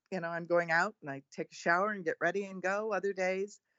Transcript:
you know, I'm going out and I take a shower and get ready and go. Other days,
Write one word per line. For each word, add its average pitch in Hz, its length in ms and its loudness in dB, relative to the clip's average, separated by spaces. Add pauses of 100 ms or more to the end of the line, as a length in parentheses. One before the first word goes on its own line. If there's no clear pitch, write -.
(100)
you 185 100 -2
know, 165 80 -4
I'm 170 180 -4
going 170 260 2
out 185 300 4
and 147 80 -6
I 139 120 -8 (100)
take 170 200 -6
a - 20 -18
shower 185 380 2
and 190 120 -8
get 160 160 0
ready 175 260 2
and 190 160 -10
go. 208 300 -2
Other 196 200 0
days, 190 480 -2 (180)